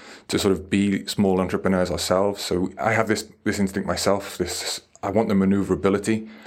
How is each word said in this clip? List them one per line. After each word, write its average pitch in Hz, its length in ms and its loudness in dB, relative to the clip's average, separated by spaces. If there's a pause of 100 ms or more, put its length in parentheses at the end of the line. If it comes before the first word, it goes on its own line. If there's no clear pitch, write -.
(280)
to 104 100 -2
sort 101 140 2
of 87 160 -4
be 98 380 0
small 95 340 2
entrepreneurs 90 500 0
ourselves. 98 520 0
So 92 360 -2
I 110 140 0
have 113 160 2
this, 107 220 -2 (140)
this 101 140 -2
instinct 98 280 -2
myself, 98 500 -2
this, - 460 -6 (200)
I 101 80 -2
want 104 180 2
the 104 60 2
manoeuvrability. 98 920 2 (180)